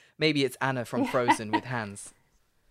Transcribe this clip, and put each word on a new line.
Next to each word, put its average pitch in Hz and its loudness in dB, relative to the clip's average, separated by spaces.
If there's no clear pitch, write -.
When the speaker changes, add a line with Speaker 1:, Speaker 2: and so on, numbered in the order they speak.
Speaker 1:
maybe 147 4
it's 131 -2
Anna 127 0
from 127 0
Speaker 2:
<laughs> 240 -4
Speaker 1:
Frozen 120 2
with - -2
hands. 113 -8